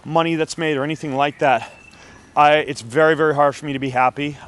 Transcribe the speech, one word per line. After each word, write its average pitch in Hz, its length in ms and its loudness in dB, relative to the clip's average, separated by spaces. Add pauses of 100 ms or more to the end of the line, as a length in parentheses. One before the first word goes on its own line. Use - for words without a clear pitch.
money 165 320 -2
that's 156 220 -4
made, 156 180 -2
or 135 80 -4
anything 151 320 -8
like 143 240 -2
that, 131 320 0 (640)
I, 147 200 6
it's 143 260 -2
very, 151 340 2
very 151 200 0
hard 143 200 2
for 151 120 -12
me 143 60 -6
to 135 60 -4
be 135 120 -6
happy 131 440 -2 (120)